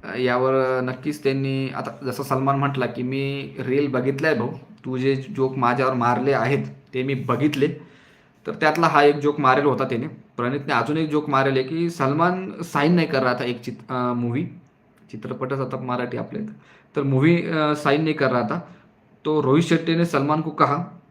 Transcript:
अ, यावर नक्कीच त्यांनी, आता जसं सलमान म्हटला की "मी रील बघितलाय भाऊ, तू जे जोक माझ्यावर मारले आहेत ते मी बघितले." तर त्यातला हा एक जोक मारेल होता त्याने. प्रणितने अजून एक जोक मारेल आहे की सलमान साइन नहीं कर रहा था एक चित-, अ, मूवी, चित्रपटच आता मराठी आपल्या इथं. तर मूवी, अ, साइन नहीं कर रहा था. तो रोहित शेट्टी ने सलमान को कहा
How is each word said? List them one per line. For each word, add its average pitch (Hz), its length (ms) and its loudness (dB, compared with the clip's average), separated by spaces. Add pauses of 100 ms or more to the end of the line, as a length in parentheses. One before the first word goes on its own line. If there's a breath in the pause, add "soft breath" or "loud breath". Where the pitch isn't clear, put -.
अ, 95 120 -10
यावर 127 640 2
नक्कीच 127 400 -6
त्यांनी, 135 460 0
आता - 220 -8 (140)
जसं 127 180 -6
सलमान 135 360 2
म्हटला 139 280 0
की 120 160 -6
"मी 139 560 -4
रील 135 300 0
बघितलाय 135 460 0
भाऊ, 117 160 -2 (340)
तू 131 120 -4
जे 135 180 2
जोक 135 420 -2
माझ्यावर 127 360 2
मारले 123 400 2
आहेत 131 320 0 (300)
ते 127 80 -2
मी 135 120 -2
बघितले." 127 540 0 (760 loud breath)
तर 147 80 -6
त्यातला 160 320 2
हा 151 160 6
एक 147 140 6
जोक 147 240 0
मारेल 135 240 4
होता 131 200 2
त्याने. 127 220 -4
प्रणितने 135 680 -6
अजून 123 240 0
एक 156 140 -2
जोक 151 180 0
मारेल 139 240 2
आहे 131 100 2
की 165 280 -2
सलमान 170 600 0 (100)
साइन 156 300 2
नहीं 170 160 4
कर 131 140 0
रहा 123 120 2
था 123 100 -4
एक 120 160 -4
चित-, - 300 -12
अ, 123 220 -2
मूवी, 120 320 -2 (680)
चित्रपटच 131 480 -6
आता 127 180 -6
मराठी 123 400 -4
आपल्या 107 260 -8
इथं. - 100 -10 (440 soft breath)
तर 147 60 0
मूवी, 139 440 4
अ, 151 280 0
साइन 147 280 2
नहीं 156 120 0
कर 135 160 2
रहा 123 120 2
था. 120 160 -2 (680 loud breath)
तो 151 180 2
रोहित 139 220 4
शेट्टी 165 320 2
ने 170 80 2
सलमान 156 360 0
को 160 100 -4
कहा 147 500 0 (100)